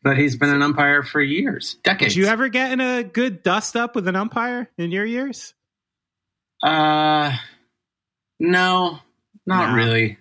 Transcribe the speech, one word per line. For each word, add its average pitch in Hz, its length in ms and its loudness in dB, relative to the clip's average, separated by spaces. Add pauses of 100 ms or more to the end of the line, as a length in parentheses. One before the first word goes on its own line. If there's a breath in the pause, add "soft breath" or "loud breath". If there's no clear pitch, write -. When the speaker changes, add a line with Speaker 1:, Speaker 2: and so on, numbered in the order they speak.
Speaker 1:
But 135 140 4
he's 135 200 2
been 143 120 2
an 143 120 4
umpire 143 420 2
for 147 180 -2
years, 170 600 -4
decades. 160 300 2
Speaker 2:
Did 185 80 2
you 196 80 4
ever 226 180 0
get 254 240 -2
in 254 80 -2
a 254 240 -2
good 233 400 -4
dust 196 320 0
up 233 180 -2
with 190 140 -4
an 185 80 -2
umpire 240 640 -4
in 170 140 -4
your 196 140 -2
years? 247 480 -8 (1080)
Speaker 1:
Uh, 151 760 2 (1040 loud breath)
no, 185 600 2 (460)
not 185 260 0
Speaker 2:
No. 123 40 0
Speaker 1:
really. 113 460 0